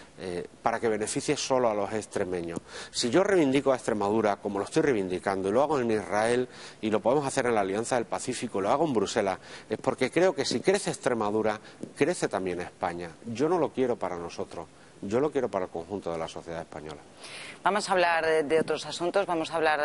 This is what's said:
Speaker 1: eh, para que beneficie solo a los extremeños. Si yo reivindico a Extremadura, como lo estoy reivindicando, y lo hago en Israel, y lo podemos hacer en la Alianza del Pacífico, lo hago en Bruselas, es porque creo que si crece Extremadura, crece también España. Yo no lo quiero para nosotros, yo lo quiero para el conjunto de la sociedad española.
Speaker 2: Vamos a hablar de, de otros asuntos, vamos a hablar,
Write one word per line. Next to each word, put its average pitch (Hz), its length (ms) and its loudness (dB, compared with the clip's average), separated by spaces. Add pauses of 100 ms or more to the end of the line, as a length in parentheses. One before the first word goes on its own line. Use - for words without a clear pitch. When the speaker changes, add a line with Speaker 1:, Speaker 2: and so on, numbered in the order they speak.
(200)
Speaker 1:
eh, 87 280 -6 (160)
para 113 160 0
que 117 100 0
beneficie 110 480 -2
solo 127 320 2
a 107 60 0
los 101 180 -2
extremeños. 90 640 -4 (320)
Si - 220 -2
yo 170 120 6
reivindico 143 480 4
a 131 40 4
Extremadura, 104 600 2
como 101 200 -4
lo 98 80 -2
estoy - 160 2
reivindicando, 95 680 0
y - 20 2
lo 120 100 4
hago 147 180 2
en 120 120 0
Israel, 110 580 0 (320)
y 110 80 -2
lo 104 100 2
podemos 135 280 2
hacer 131 180 0
en 123 80 2
la 107 80 4
Alianza 104 360 0
del 113 80 0
Pacífico, 110 540 -4
lo 101 120 2
hago 143 140 4
en 147 80 0
Bruselas, 98 440 2 (320)
es 110 80 -2
porque - 320 0
creo 175 240 4
que 135 100 -2
si 123 160 -2
crece 190 300 2
Extremadura, 107 720 0 (360)
crece 160 320 0
también 92 340 -2
España. 87 500 -6 (160)
Yo 117 200 -2
no 175 120 2
lo 135 100 2
quiero 123 260 0
para 90 220 -4
nosotros, 85 480 -8 (380)
yo 101 160 0
lo 151 120 2
quiero 127 180 0
para 95 160 -2
el - 60 -14
conjunto 85 400 -6
de 82 60 -4
la 82 100 -4
sociedad 82 340 -10
española. 151 360 -12 (640)
Speaker 2:
Vamos 196 240 0
a 185 40 -4
hablar 170 340 4
de, 160 160 4
de 151 180 2
otros 156 280 -2
asuntos, 175 400 0
vamos 160 240 -2
a 165 60 -2
hablar, 156 280 2